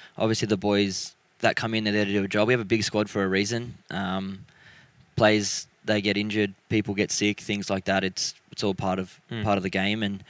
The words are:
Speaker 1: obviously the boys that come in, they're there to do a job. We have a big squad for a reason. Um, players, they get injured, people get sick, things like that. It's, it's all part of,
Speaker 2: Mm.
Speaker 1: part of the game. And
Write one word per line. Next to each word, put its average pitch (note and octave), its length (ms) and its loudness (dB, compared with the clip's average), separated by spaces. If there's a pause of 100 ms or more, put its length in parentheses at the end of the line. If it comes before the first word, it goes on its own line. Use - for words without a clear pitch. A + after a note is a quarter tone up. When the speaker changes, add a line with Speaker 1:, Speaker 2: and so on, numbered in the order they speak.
(180)
Speaker 1:
obviously A2 300 0
the G2+ 100 2
boys G2+ 580 0 (240)
that - 180 2
come A2+ 160 -2
in, A2 100 0
they're G#2 100 2
there G#2 120 2
to G2 60 -2
do G2+ 120 2
a G2 40 -2
job. G#2 200 2
We B2 60 4
have A#2+ 80 2
a G#2+ 40 -6
big G#2+ 180 2
squad G#2 260 0
for G2+ 140 -2
a F#2+ 40 0
reason. G#2 500 -2 (120)
Um, F#2+ 560 -6 (720)
players, G#2+ 500 2 (160)
they G#2+ 180 2
get G2+ 140 0
injured, G#2 380 0 (160)
people G#2 240 0
get G2 180 0
sick, G#2 300 0
things G#2 280 -4
like F#2+ 160 -2
that. F#2+ 200 2
It's, - 300 -4 (160)
it's - 120 -6
all G2 100 2
part F#2+ 260 -2
of, F#2 200 -10 (100)
Speaker 2:
Mm. A2+ 140 -6
Speaker 1:
part G#2 140 2
of F#2 60 -2
the F#2+ 60 -4
game. G2+ 320 0
And G2 280 -4